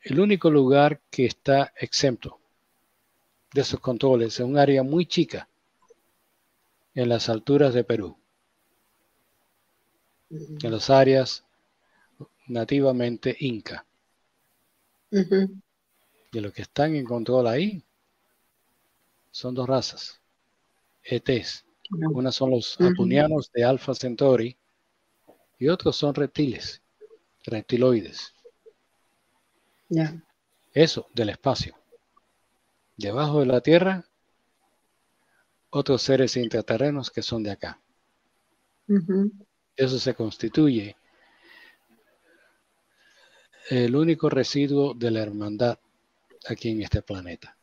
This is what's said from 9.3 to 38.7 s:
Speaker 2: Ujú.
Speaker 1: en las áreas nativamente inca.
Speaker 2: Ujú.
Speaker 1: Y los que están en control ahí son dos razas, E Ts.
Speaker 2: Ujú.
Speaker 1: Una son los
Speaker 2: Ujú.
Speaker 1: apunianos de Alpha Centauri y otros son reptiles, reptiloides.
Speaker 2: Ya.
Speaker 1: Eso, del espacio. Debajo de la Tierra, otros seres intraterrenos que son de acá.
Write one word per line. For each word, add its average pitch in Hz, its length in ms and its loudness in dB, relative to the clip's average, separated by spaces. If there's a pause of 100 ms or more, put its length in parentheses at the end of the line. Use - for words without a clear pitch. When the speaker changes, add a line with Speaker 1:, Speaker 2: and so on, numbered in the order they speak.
Speaker 2:
Ujú. 156 320 -16
Speaker 1:
en 117 80 -4
las 110 200 -2
áreas 135 540 4 (1040)
nativamente 123 920 0
inca. 120 440 -8 (1300)
Speaker 2:
Ujú. 190 500 0 (720)
Speaker 1:
Y 113 80 -6
los 101 120 -8
que - 100 -14
están 151 320 -2
en 143 100 -4
control 120 420 0
ahí 165 360 -2 (1500)
son 127 220 -10
dos 127 140 -6
razas, - 520 -4 (840)
E 120 180 -4
Ts. - 440 -4 (260)
Speaker 2:
Ujú. 160 280 -4
Speaker 1:
Una 127 140 -2
son 131 180 -2
los 120 280 -2
Speaker 2:
Ujú. 180 100 4
Speaker 1:
apunianos 156 640 2
de 120 120 0
Alpha 127 300 0
Centauri 123 640 0 (1000)
y 127 100 2
otros 165 280 0
son 143 180 0
reptiles, 143 680 -4 (640)
reptiloides. 117 880 0 (1600)
Speaker 2:
Ya. 160 260 -2 (580)
Speaker 1:
Eso, - 400 2
del 107 180 -4
espacio. - 440 -4 (1200)
Debajo 143 440 -2
de 135 60 2
la 127 140 2
Tierra, 175 440 2 (1700)
otros 139 320 0
seres 135 340 2
intraterrenos 123 760 -2
que 113 120 -10
son 113 200 -6
de 104 80 -6
acá. 92 300 -12 (1080)